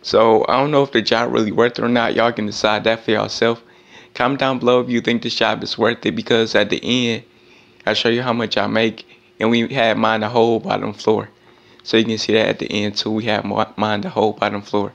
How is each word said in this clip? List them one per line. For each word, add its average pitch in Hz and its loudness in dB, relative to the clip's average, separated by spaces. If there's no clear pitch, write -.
So 113 4
I 127 2
don't 143 0
know 139 4
if 135 -12
the 113 2
job 117 0
really 113 0
worth 120 2
it 117 -2
or 117 0
not. 120 0
Y'all 113 2
can 110 -6
decide 107 -2
that 113 0
for - -2
yourself. 110 0
Comment 131 0
down 131 0
below 123 4
if 120 -4
you 120 0
think 117 -2
this 117 -6
job 107 0
is - -8
worth 113 0
it, 104 -2
because 113 0
at 104 2
the 90 -2
end, 117 -2
I'll 107 0
show 113 0
you 120 0
how 127 -2
much 113 -2
I 104 0
make, 110 0
and 110 2
we 117 2
had 113 2
mine 110 0
the 107 -2
whole 117 2
bottom 104 -4
floor. 107 -2
So - 0
you 113 4
can 113 -2
see 107 -2
that 110 4
at 110 -2
the - -6
end 104 -4
too, - -4
we 110 -2
had 104 -2
mo-, 101 -2
mine 104 -2
the 185 -6
whole 110 0
bottom 104 -2
floor. 104 -4